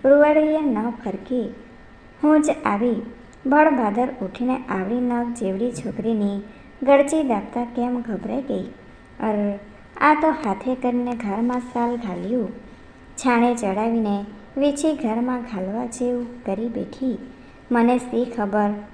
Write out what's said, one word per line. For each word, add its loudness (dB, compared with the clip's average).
રૂવાડીએ 6
ન 0
ફરકે. -6
હું 6
જ 0
આવી 0
ભળભાદર 4
ઉઠીને -2
આવડી -4
નવ -2
જેવડી -2
છોકરીની -2
ગળચી 6
દાબતા -2
કેમ -2
ગભરાઈ -6
ગઈ? -4
અર, -2
આ 6
તો 4
હાથે -2
કરીને -2
ઘરમાં -2
સાલ -2
ઘાલ્યું, -4
છાણે 2
ચડાવીને 0
વીછી 2
ઘરમાં -2
ઘાલવા -6
જેવું -4
કરી -4
બેઠી. -4
મને 4
શી -2
ખબર 0